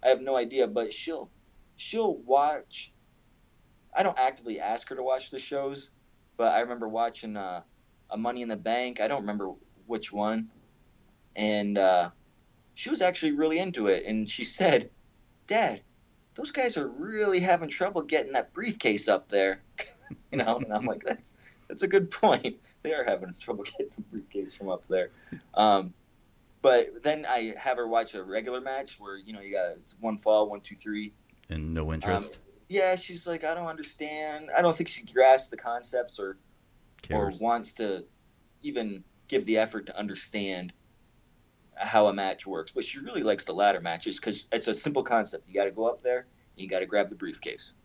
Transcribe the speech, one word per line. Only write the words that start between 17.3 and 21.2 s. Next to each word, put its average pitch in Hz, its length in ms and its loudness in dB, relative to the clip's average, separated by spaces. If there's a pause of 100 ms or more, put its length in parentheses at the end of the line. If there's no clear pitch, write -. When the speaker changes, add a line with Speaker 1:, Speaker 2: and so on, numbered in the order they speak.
Speaker 1:
having 175 300 4
trouble 180 340 -2
getting 143 300 0
that 123 200 0
briefcase 135 540 0
up 98 220 4
there." 98 320 2 (160)
<laughs> - 60 -8 (480)
You - 60 -4
know, 113 200 2
and 123 160 -6
I'm 110 120 0
like, - 180 -4
"That's, - 320 -6 (320)